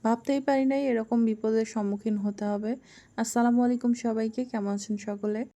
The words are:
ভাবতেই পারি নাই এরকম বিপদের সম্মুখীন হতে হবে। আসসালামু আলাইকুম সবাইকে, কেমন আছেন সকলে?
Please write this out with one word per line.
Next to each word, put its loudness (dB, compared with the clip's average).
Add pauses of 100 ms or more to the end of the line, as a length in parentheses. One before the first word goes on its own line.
ভাবতেই 0
পারি 2
নাই 2
এরকম 2
বিপদের 2
সম্মুখীন -2
হতে -2
হবে। -2 (400)
আসসালামু 2
আলাইকুম 2
সবাইকে, -2
কেমন -4
আছেন -4
সকলে? -4 (120)